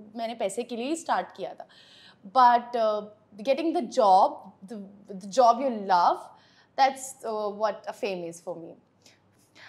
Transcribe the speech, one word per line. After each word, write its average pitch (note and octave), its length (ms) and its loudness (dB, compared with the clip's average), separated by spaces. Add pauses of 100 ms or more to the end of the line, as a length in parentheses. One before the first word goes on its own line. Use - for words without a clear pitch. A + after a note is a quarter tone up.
(160)
मैंने A#3 200 -8
पैसे A#3 280 -4
के A#3+ 120 -12
लिए A#3 100 -6
ही D#4 100 -4
स्टार्ट G3+ 400 -4
किया D#3+ 180 -12
था। - 140 -20 (720)
But, A#3+ 380 6
uh, G#3+ 300 -2 (420)
getting D4 300 0
the B3+ 220 -4
job, G3+ 340 6 (340)
the, G#3 140 -14 (400)
the G3+ 180 -4
job A#3+ 220 6
you A3 260 -4
love, F#3+ 300 4 (640)
that's, C4+ 460 -2
uh, G#3 340 -6
what G#3+ 160 0 (100)
a G3+ 180 -12
fame F3 300 -6
is E3 100 -20
for E3+ 140 -10
me। E3+ 140 -18 (960)